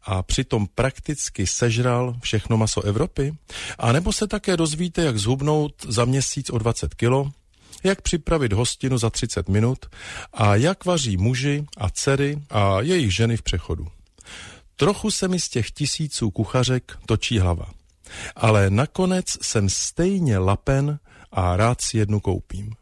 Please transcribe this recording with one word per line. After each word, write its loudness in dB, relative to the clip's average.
a -2
přitom -2
prakticky -4
sežral 0
všechno 0
maso 2
Evropy? 0
A 2
nebo 2
se 0
také 0
dozvíte, 0
jak 2
zhubnout 0
za 2
měsíc 0
o -2
dvacet 0
kilo, 2
jak 2
připravit 0
hostinu 0
za 2
třicet -4
minut 2
a 4
jak 2
vaří 0
muži 0
a -2
dcery 0
a 2
jejich 2
ženy 2
v -6
přechodu. -4
Trochu 0
se -2
mi 0
z -6
těch -2
tisíců -4
kuchařek 0
točí 0
hlava. 0
Ale 4
nakonec 0
jsem 0
stejně 0
lapen 0
a 0
rád 2
si -4
jednu 2
koupím. -6